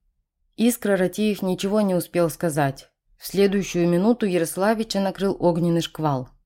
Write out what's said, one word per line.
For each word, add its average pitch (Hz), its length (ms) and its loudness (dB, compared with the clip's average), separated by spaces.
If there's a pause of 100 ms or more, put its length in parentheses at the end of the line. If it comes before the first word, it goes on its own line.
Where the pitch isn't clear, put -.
(560)
Искра 214 420 0
Ратиев 190 440 0
ничего 190 400 0
не 196 120 0
успел 170 360 0
сказать. 147 600 -4 (300)
В - 80 -14
следующую 190 600 0
минуту 196 380 2
Ярославича 196 760 -2
накрыл 190 400 -2
огненный 170 420 2
шквал. 143 480 -4 (160)